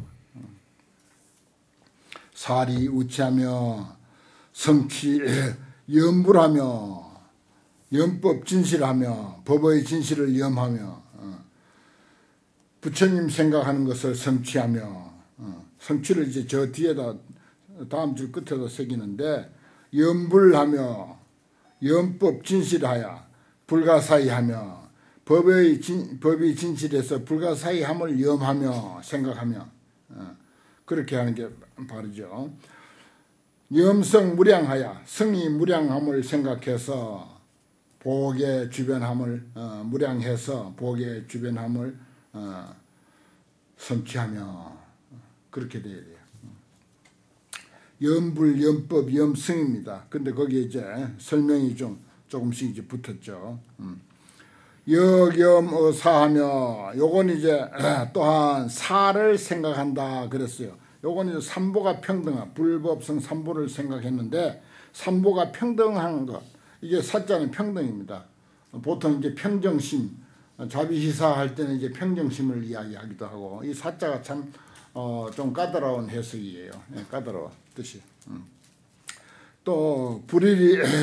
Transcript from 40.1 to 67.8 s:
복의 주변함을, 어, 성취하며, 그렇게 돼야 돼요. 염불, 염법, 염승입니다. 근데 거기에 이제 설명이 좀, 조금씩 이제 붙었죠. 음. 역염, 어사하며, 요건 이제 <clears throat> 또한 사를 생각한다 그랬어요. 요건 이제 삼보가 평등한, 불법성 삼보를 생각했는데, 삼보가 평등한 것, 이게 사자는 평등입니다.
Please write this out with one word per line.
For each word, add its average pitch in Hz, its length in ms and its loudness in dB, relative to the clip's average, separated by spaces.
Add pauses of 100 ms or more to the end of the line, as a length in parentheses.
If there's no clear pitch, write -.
복의 120 500 -8
주변함을, 120 720 -8 (360)
어, 92 400 -14 (1040)
성취하며, 104 1000 -8 (720)
그렇게 123 320 -10
돼야 98 140 -14
돼요. 87 200 -20 (1900)
염불, 151 600 2
염법, 147 520 2
염승입니다. 143 960 -2
근데 139 220 -6
거기에 131 300 0
이제 120 220 -6 (340)
설명이 147 580 0
좀, 113 220 -8 (300)
조금씩 120 440 -4
이제 107 140 -12
붙었죠. 110 720 -14 (220)
음. 92 220 -14 (840)
역염, 175 840 6
어사하며, 147 1200 4
요건 175 340 4
이제 151 340 2 (240)
<clears throat> 127 240 -2
또한 147 560 2
사를 196 720 2
생각한다 139 880 -4
그랬어요. 120 480 -8 (260)
요건 175 280 -4
이제 156 100 -4
삼보가 190 640 -2
평등한, 156 500 -4
불법성 156 680 -2
삼보를 156 500 -6
생각했는데, 127 920 -4 (300)
삼보가 185 600 0
평등한 202 720 0
것, 117 160 -10 (420)
이게 165 160 0
사자는 175 500 -2
평등입니다. 117 760 -6 (560)